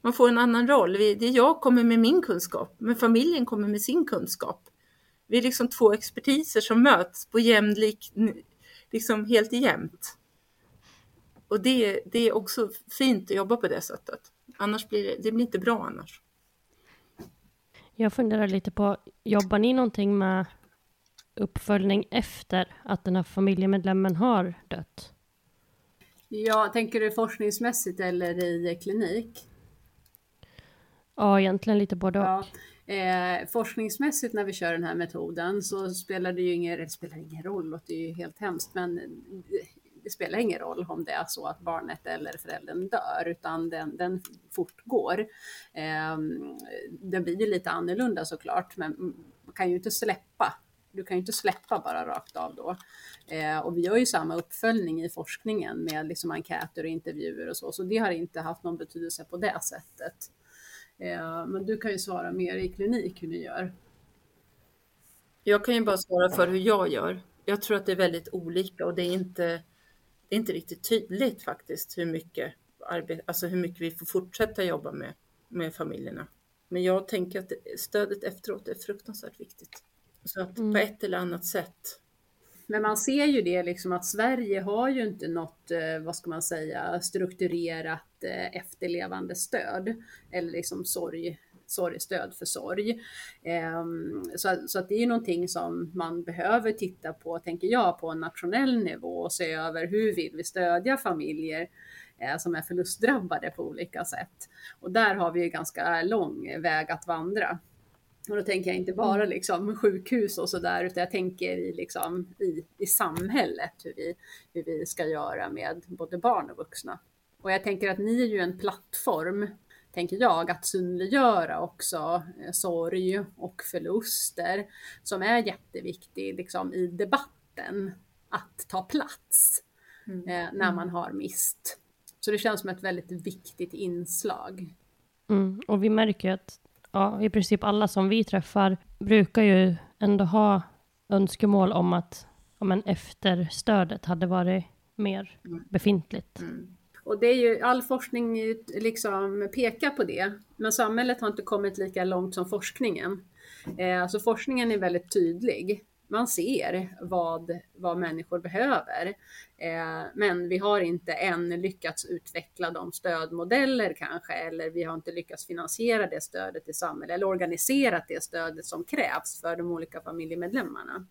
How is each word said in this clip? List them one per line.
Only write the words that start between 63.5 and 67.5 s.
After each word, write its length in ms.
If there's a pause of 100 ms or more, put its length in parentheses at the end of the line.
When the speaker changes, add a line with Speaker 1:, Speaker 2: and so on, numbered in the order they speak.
Speaker 1:
Jag 200
kan 100
ju 100
bara 140
svara 320
för 180
hur 100
jag 300
gör. 320 (240)
Jag 180